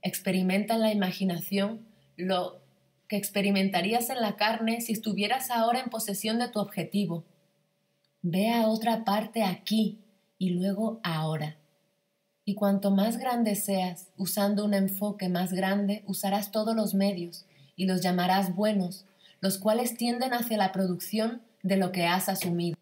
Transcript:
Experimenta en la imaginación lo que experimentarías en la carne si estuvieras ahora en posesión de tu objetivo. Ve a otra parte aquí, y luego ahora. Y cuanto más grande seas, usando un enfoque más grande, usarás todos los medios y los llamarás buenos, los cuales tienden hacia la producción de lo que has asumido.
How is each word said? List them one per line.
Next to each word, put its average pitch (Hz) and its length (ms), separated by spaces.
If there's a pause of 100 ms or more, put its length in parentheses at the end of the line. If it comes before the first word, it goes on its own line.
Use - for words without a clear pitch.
Experimenta 190 720
en 226 60
la 220 120
imaginación 196 920 (300)
lo 180 440 (480)
que 208 100
experimentarías 196 920
en 254 140
la 208 140
carne 226 440
si 226 140
estuvieras 208 560
ahora 240 300
en 240 100
posesión 220 480
de 240 100
tu 214 120
objetivo. 175 680 (960)
Ve 185 280
a 233 180
otra 220 360
parte 220 380
aquí, 208 580 (420)
y 185 60
luego 196 560
ahora. 156 520 (880)
Y 196 120
cuanto 196 340
más 202 260
grande 240 380
seas, 185 640
usando 202 480
un 208 100
enfoque 196 540
más 180 240
grande, 196 560
usarás 202 420
todos 220 240
los 214 200
medios 196 520 (300)
y 185 100
los 185 140
llamarás 180 560
buenos, 202 500 (340)
los 190 180
cuales 233 380
tienden 240 380
hacia 233 220
la 190 160
producción 214 680 (200)
de 190 140
lo 185 160
que 175 140
has 185 220
asumido. 175 540